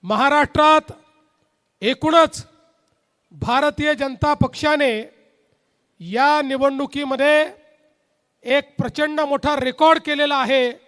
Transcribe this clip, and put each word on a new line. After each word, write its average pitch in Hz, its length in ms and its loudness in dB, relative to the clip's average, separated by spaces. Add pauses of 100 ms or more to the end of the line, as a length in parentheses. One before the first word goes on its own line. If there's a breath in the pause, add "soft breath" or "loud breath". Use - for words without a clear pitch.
महाराष्ट्रात 294 880 2 (880)
एकूणच 302 640 0 (840)
भारतीय 285 640 -2
जनता 277 400 -2
पक्षाने 285 580 0 (1080)
या 262 400 0
निवडणुकीमध्ये 277 1040 0 (1000)
एक 277 340 -2
प्रचंड 302 440 -4
मोठा 285 340 -2
रेकॉर्ड 285 440 2
केलेला 294 360 -2
आहे 254 360 0 (160)